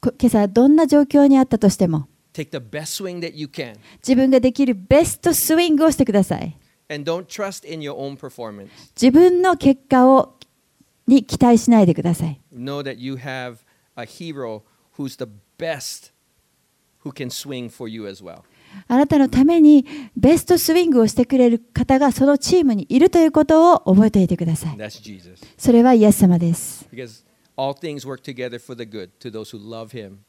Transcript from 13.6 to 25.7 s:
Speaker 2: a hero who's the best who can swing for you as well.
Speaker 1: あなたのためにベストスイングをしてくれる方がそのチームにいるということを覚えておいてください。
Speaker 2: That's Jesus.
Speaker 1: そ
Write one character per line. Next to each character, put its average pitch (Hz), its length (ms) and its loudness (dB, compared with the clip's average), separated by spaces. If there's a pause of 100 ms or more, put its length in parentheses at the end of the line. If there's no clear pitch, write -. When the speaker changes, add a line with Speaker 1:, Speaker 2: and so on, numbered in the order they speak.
Speaker 2:
a 120 100 -14
hero 131 560 -14 (340)
who's 135 260 -12
the 113 80 -14 (280)
best - 540 -12 (920)
who 139 80 -14
can 135 160 -12
swing 127 400 -14
for 113 220 -16
you 110 180 -14
as 95 160 -18
well. 85 180 -20 (440)
Speaker 1:
あ 240 100 -2
な 285 100 2
た 302 120 -2
の 269 100 2
た 254 160 0
め 339 160 2
に 294 240 6 (320)
ベ 285 220 2
ス - 60 -6
ト 349 120 2
ス - 220 -2
イ 349 80 0
ン 330 40 0
グ 247 100 2
を 220 80 2
し - 60 -6
て 247 120 0
く 269 100 -2
れ 247 140 4
る 233 80 0
方 - 400 -2
が 269 140 2
そ - 120 -2
の 277 140 2
チ 359 200 0
ー 330 60 2
ム 254 100 2
に 196 140 -6
い 247 100 0
る 359 120 4
と 349 80 2
い 320 80 4
う 302 60 0
こ 311 120 2
と 320 300 4
を - 60 0
覚 196 260 4
え 214 40 0
て 202 100 0
お - 20 4
い 175 60 0
て 175 100 -4
く 170 80 -6
だ 165 100 -4
さ 160 160 -10
い。 117 40 -14
Speaker 2:
That's 107 260 -16
Jesus. 92 420 -20 (140)
Speaker 1:
そ - 140 0